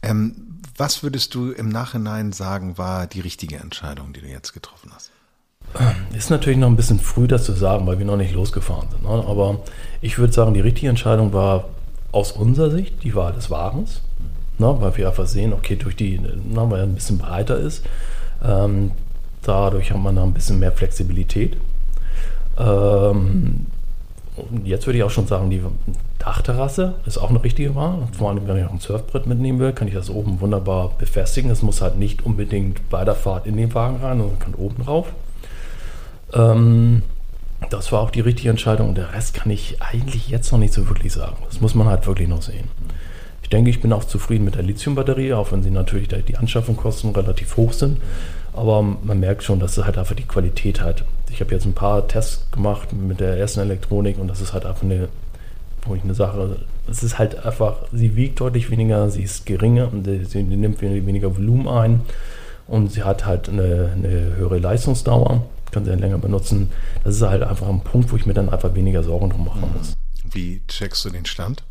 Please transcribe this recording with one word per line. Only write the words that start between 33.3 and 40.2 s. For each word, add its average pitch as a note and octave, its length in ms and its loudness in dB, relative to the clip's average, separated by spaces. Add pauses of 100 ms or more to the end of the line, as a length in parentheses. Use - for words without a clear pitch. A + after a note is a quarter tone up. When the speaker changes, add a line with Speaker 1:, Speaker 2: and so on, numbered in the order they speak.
Speaker 2:
in G#2+ 100 -2
den A2+ 180 0
Wagen B2 280 0
rein, B2+ 160 -2
sondern G#2 200 0
kann - 160 -2
oben G2 300 -4
drauf. D#3 220 -2 (1300)
Ähm, A#2 720 6 (680)
das - 220 -4
war G#2+ 80 2
auch G#2+ 100 0
die A#2 100 -2
richtige A#2+ 300 0
Entscheidung. A2 400 2
Und F#2 80 2
der F2+ 140 -4
Rest G#2 220 -2
kann - 160 -2
ich - 300 -2
eigentlich B2 480 -2